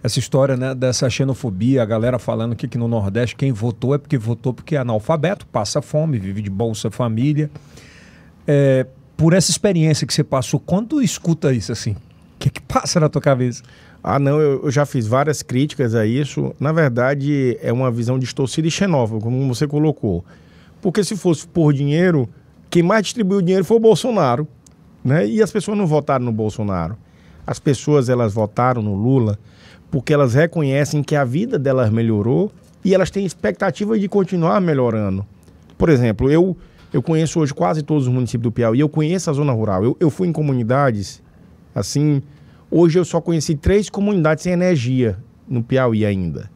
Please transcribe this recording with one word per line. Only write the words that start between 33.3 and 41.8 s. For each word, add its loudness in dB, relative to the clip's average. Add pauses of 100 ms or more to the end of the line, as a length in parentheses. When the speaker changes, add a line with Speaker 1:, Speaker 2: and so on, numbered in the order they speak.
Speaker 2:
de -2
continuar 0
melhorando. 0 (520)
Por 0
exemplo, 2
eu, 2 (380)
eu 0
conheço 0
hoje 0
quase -2
todos 0
os 0
municípios -2
do 0
Piauí, 2
eu 4
conheço -2
a -2
zona 0
rural. 0
Eu, 0
eu 2
fui -2
em -2
comunidades, 0 (540)
assim, 0 (480)